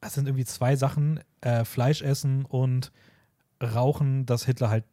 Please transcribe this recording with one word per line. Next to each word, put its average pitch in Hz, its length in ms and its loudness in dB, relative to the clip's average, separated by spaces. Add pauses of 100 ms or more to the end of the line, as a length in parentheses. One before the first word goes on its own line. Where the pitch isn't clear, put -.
es - 100 -12
sind 139 160 -2
irgendwie 131 160 0
zwei 127 320 0
Sachen, 147 440 0 (200)
äh, 117 240 2
Fleisch 131 380 0
essen 135 420 0
und 127 480 0 (680)
Rauchen, 131 640 0
dass 120 180 0
Hitler 123 240 0
halt 110 240 0